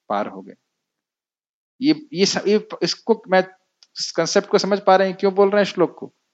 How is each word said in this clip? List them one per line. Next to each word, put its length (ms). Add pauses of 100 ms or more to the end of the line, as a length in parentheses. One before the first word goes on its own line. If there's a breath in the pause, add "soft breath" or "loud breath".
पार 180
हो 160
गए। 120 (1300)
ये, 320
ये 140
स-, 200
ये, 220 (140)
इसको 460
मैं, 160 (540)
इस 140
concept 360
को 100
समझ 220
पा 160
रहे 120
हैं 80
क्यों 180
बोल 160
रहे 140
हैं 80
श्लोक 260
को? 160 (200)